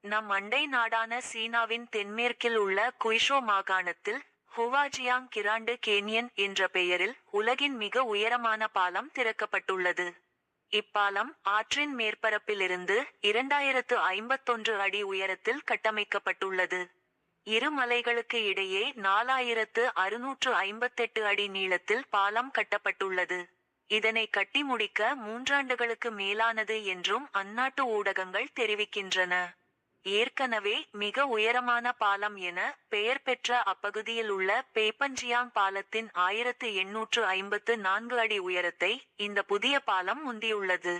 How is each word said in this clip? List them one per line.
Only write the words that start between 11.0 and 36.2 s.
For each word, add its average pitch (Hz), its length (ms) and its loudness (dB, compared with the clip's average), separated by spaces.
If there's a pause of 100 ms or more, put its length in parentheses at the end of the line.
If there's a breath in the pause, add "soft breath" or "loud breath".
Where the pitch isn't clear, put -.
ஆற்றின் 240 560 0
மேற்பரப்பிலிருந்து 208 960 0 (260)
இரண்டாயிரத்து 262 720 2 (160)
ஐம்பத்தொன்று 226 680 -2
அடி 196 220 0
உயரத்தில் 196 640 -2
கட்டமைக்கப்பட்டுள்ளது. 190 1120 -2 (680)
இரு 233 240 2
மலைகளுக்கு 240 760 0
இடையே 196 400 0 (120)
நாலாயிரத்து 226 840 2 (120)
அறுநூற்று 240 600 -2
ஐம்பத்தெட்டு 220 720 -2
அடி 202 220 2
நீளத்தில் 190 640 0
பாலம் 214 440 2
கட்டப்பட்டுள்ளது. 190 840 -2 (500)
இதனை 220 360 2
கட்டி 202 360 0
முடிக்க 233 380 -2 (160)
மூன்றாண்டுகளுக்கு 240 960 -2
மேலானது 214 720 0
என்றும் 190 480 -2
அந்நாட்டு 226 500 -2 (140)
ஊடகங்கள் 196 600 -2
தெரிவிக்கின்றன. 202 800 0 (720)
ஏற்கனவே 214 680 0 (160)
மிக 208 360 0
உயரமான 240 640 2
பாலம் 208 440 0
என 180 220 -6 (300)
பெயர் 220 340 0
பெற்ற 247 400 0
அப்பகுதியில் 208 680 -2
உள்ள 190 200 0 (240)
பேப்பன்ஜியாங் 240 800 0
பாலத்தின் 202 600 -2
ஆயிரத்து 220 640 0